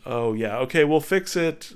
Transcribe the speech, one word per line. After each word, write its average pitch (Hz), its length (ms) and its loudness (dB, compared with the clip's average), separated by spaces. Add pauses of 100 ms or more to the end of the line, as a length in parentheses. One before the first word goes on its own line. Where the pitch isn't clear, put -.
oh, 117 280 -2
yeah, 110 260 -4
okay, 131 260 2
we'll 151 160 4
fix 185 360 -2
it. 165 400 -2